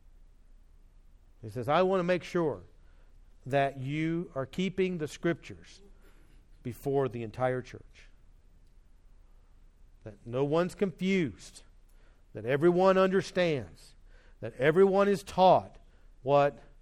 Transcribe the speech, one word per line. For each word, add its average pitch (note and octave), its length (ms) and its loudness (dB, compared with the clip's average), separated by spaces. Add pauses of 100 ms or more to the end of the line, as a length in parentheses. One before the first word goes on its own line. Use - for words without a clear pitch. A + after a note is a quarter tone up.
(1400)
he A2 80 -16
says, A2+ 180 -8
"I D#3 140 4
want F#3+ 180 2
to F3 40 -2
make F3 200 -2
sure C3+ 400 -4 (840)
that C#3 340 -2
you D#3+ 560 -6
are C3+ 100 -6
keeping F#3 520 -4
the D#3 100 -6
Scriptures - 760 -8 (840)
before C3+ 460 -2
the A#2 140 -8
entire B2+ 380 -4
church. - 480 -20 (2000)
That G#2+ 100 -16 (100)
no B2 180 -4
one's E3 320 -2
confused, F#3 880 -4 (720)
that G#2+ 120 -10
everyone F3 520 4
understands, F3+ 1000 -2 (440)
that A2+ 180 -10
everyone F#3+ 520 4
is G3 140 -2
taught F3 540 4 (460)
what C#3+ 360 2 (220)